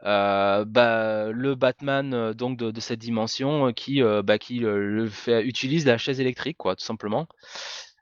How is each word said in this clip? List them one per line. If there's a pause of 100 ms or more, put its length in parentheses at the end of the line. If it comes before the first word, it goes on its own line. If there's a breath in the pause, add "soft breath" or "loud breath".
euh,
bah,
le
Batman,
euh,
donc
de,
de
cette
dimension,
euh,
qui,
euh,
bah,
qui,
euh,
le
fait,
utilise
la
chaise
électrique,
quoi,
tout
simplement. (760 loud breath)